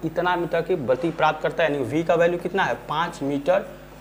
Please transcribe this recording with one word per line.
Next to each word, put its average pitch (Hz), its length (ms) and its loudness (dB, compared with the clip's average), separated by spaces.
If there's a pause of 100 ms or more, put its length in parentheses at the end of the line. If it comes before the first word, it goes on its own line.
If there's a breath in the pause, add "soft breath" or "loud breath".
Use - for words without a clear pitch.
इतना 175 320 0
मीटर 170 260 0
की 180 140 0
गति 131 340 0
प्राप्त 156 320 2
करता 160 220 0
है, 147 80 2
यानी 139 120 -2
V 147 200 -2
का 175 100 2
value 170 240 4
कितना 185 260 0
है, 127 100 0 (140)
पाँच 165 300 -4
meter 143 400 0 (420)